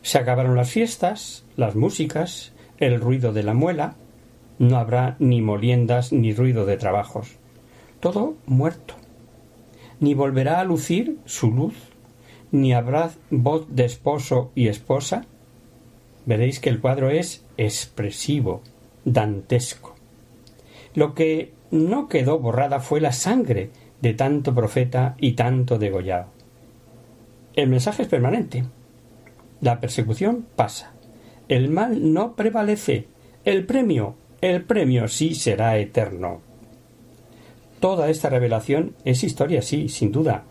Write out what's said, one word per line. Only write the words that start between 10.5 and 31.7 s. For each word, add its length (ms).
a 40
lucir 600
su 260
luz, 240
ni 220
habrá 380
voz 400
de 140
esposo 720
y 140
esposa. 560
Veréis 340
que 100
el 100
cuadro 300
es 340
expresivo, 1040
dantesco. 880
Lo 200
que 380
no 380
quedó 300
borrada 400
fue 220
la 120
sangre 580
de 140
tanto 400
profeta 640
y 140
tanto 460
degollado. 500
El 140
mensaje 340
es 60
permanente. 560
La 200
persecución 760
pasa. 380
El 220